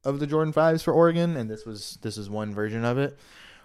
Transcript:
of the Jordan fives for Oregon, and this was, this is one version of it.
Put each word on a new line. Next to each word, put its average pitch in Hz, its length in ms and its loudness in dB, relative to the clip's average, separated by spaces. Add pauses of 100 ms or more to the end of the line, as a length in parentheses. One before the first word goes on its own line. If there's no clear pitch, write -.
of 139 140 -2
the 147 80 -2
Jordan 156 260 0
fives 160 300 4
for 165 100 2
Oregon, 170 420 4
and 113 140 -4
this 107 160 -10
was, 107 360 -12
this 107 160 -6
is 101 120 -8
one 104 240 -6
version 107 320 -2
of 123 120 0
it. 139 200 -2 (480)